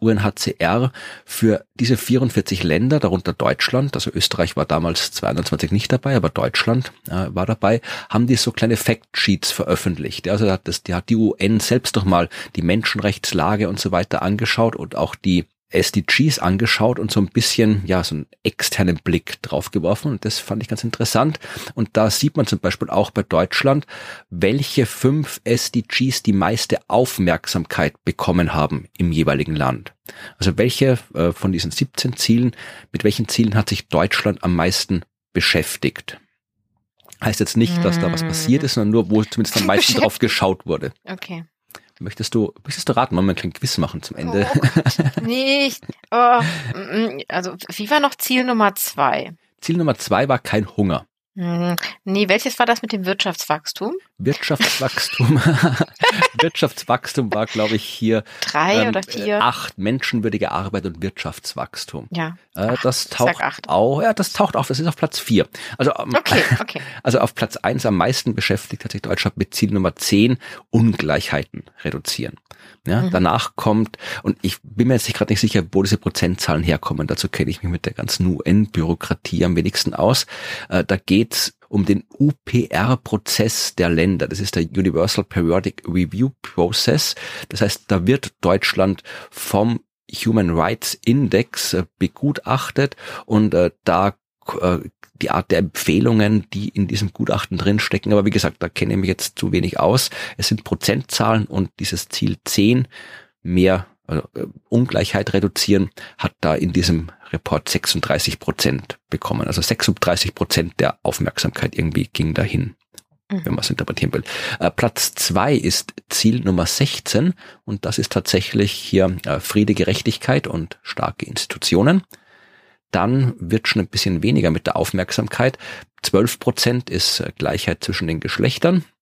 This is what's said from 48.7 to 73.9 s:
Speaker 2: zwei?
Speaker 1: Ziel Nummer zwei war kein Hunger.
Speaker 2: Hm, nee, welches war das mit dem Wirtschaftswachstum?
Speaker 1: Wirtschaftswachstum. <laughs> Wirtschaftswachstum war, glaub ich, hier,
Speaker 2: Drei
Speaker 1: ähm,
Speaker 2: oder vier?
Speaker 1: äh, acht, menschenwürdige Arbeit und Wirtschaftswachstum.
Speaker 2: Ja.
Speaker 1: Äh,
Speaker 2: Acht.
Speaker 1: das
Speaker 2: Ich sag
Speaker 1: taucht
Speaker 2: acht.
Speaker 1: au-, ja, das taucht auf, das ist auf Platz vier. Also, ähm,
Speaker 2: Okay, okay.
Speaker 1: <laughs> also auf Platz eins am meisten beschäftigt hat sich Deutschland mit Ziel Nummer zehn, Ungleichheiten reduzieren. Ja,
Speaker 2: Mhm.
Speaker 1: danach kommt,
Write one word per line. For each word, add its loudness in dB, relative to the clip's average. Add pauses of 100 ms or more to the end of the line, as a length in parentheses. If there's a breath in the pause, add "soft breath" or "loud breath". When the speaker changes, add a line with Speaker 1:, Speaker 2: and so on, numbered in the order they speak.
Speaker 2:
zwei? -2 (260)
Speaker 1:
Ziel -2
Nummer 2
zwei 0
war 2
kein -2 (120)
Hunger. 0 (320)
Speaker 2:
Hm, -2 (280 loud breath)
nee, 0
welches 0
war 2
das 2
mit -8
dem -4
Wirtschaftswachstum? -4 (240)
Speaker 1:
Wirtschaftswachstum. 0 (480)
<laughs> 0
Wirtschaftswachstum 0
war, 0
glaub -2
ich, 0
hier, 0 (160 loud breath)
Speaker 2:
Drei 0
Speaker 1:
ähm, 0
Speaker 2:
oder -2
vier? -4
Speaker 1:
äh, 0
acht, -2
menschenwürdige -2
Arbeit -4
und -8
Wirtschaftswachstum. -10
Speaker 2:
Ja. -6 (200)
Speaker 1:
Äh, -4
Speaker 2:
Acht. -2
Speaker 1:
das 0
Speaker 2:
Ich -12
sag -6
Speaker 1:
taucht 2
Speaker 2:
acht. -4
Speaker 1:
au-, 2
ja, 4
das -2
taucht 0
auf, 0
das -2
ist 0
auf -2
Platz -4
vier. 2 (300 loud breath)
Also, 2
ähm, -6
Speaker 2:
Okay, 2 (160)
okay. -8 (120)
Speaker 1:
<laughs> -16
also 2
auf 0
Platz -4
eins -2
am 2
meisten 0
beschäftigt -2
hat -10
sich -8
Deutschland -2
mit -4
Ziel 0
Nummer 0
zehn, 4 (340 loud breath)
Ungleichheiten 0 (220)
reduzieren. -6 (520 loud breath)
Ja, 2
Speaker 2:
Mhm. 0
Speaker 1:
danach 2
kommt, 0 (260 loud breath)